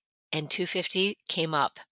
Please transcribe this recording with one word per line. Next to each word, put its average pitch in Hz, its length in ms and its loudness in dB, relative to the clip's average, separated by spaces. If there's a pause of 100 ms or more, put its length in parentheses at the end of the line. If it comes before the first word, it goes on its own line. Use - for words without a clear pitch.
(320)
and 151 180 -4
two 180 160 2
fifty 190 520 0 (100)
came 165 260 -2
up. 143 280 0 (100)